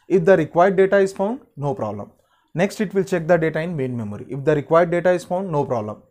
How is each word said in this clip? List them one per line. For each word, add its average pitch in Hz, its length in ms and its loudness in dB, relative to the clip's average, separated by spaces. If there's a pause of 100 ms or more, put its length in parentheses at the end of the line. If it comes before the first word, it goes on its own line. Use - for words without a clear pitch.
If 180 160 2
the 190 120 8
required 175 400 2
data 190 220 4
is 196 140 2
found, 214 280 -6 (160)
no 139 180 -4
problem. 104 380 -8 (420)
Next, 190 260 -2
it 190 140 -4
will 190 100 2
check 170 220 -4
the 175 100 4
data 160 240 0
in 175 160 -6
main 127 200 -4
memory. 104 320 -10
If 135 160 -8
the 156 100 2
required 160 380 2
data 175 180 2
is 175 140 0
found, 185 260 -6
no 147 140 0
problem. 107 460 -6